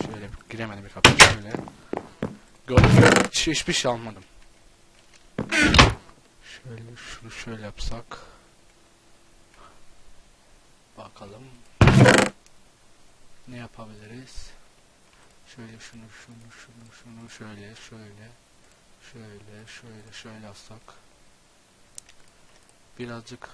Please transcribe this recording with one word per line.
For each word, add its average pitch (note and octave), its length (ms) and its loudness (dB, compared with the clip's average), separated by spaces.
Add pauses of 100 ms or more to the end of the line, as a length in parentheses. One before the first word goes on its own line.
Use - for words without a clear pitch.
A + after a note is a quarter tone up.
Şöyle G#2 280 -14 (200)
giremedim G#2+ 360 -14
bir G2 40 -20
kapı - 200 4
şöyle. - 440 2 (1120)
Gördüğünüz B2 280 6
gibi - 320 6
hiç, - 200 -4
hiçbir D#3+ 260 -4
şey C3 180 -2
almadım. A2+ 320 -10 (2250)
Şöyle A#2 520 -20
şunu - 360 -20
şöyle A2 320 -14
yapsak. - 560 -8 (2750)
Bakalım. G#2+ 460 -20 (2000)
Ne B2+ 100 -18
yapabiliriz? A2+ 920 -16 (1040)
Şöyle A2+ 160 -20
şunu, A2+ 300 -20 (240)
şunu, A#2 260 -20
şunu, A#2 420 -20 (100)
şunu, A2+ 260 -20
şöyle, G#2 460 -20
şöyle, G#2+ 540 -20 (840)
şöyle, G#2+ 560 -20
şöyle, A2 460 -20
şöyle A2 320 -20
yapsak. G#2 340 -20 (2250)
Birazcık A#2+ 540 -16